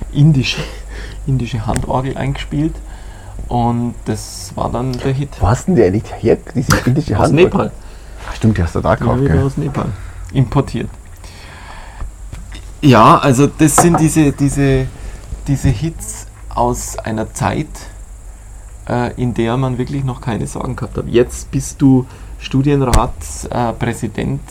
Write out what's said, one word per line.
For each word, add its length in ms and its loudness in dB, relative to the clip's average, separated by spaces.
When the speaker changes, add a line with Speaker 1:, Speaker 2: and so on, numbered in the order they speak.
Speaker 1:
indische, 500 4
<laughs> 320 -10
indische 400 -2
Handorgel 520 -2
eingespielt 580 -2
und 460 0
das 500 -6
war 160 -2
dann 220 -2
der 200 -2
Hit. 160 -2
Speaker 2:
Wo 80 2
hast 200 0
denn 80 4
die 80 6
eigentlich 200 4
her, 160 4
diese 300 2
indische 320 2
Speaker 1:
Aus 120 4
Speaker 2:
Handorgel? 160 6
Speaker 1:
Nepal. 260 2
Speaker 2:
Ach, 60 -8
stimmt, 220 2
die 60 2
hast 120 -2
du 60 0
da 140 4
Speaker 1:
Die 80 0
hab 60 2
Speaker 2:
gekauft, 140 2
Speaker 1:
ich 80 4
Speaker 2:
gell? 120 4
Speaker 1:
aus 140 -2
Nepal 280 -2
importiert. 560 2
Ja, 360 10
also 260 6
das 320 4
sind 220 6
diese, 320 4
diese, 560 2
diese 220 2
Hits 560 -4
aus 480 -2
einer 360 -4
Zeit, 340 -2
äh, 320 0
in 140 0
der 220 0
man 200 0
wirklich 260 -2
noch 160 -4
keine 280 -2
Sorgen 280 -6
gehabt 220 -8
hat. 100 -2
Jetzt 440 0
bist 300 -4
du 260 6
Studienratspräsident, 1120 0
äh, 220 0
Präsident 760 -4